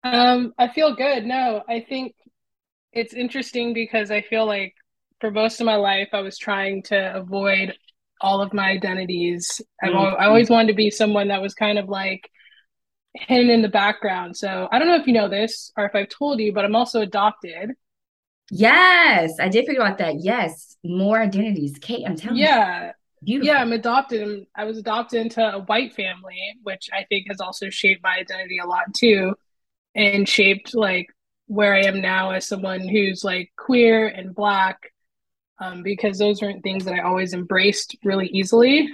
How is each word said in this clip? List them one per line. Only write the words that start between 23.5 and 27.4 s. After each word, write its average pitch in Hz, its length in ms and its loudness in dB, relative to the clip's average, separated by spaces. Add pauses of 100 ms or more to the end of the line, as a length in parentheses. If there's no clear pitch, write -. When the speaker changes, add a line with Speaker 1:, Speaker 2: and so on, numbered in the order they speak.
Speaker 1:
Yeah, 277 80 4
I'm 233 120 0
adopted. 233 500 -2
And 208 240 -8 (100)
I 214 80 -6
was 220 140 -8
adopted 226 420 -4
into 226 220 -2
a 202 220 0
white 226 280 -2
family, 185 480 -10 (220)
which 190 300 -12
I 196 180 -6
think 196 180 -2
has 196 120 -10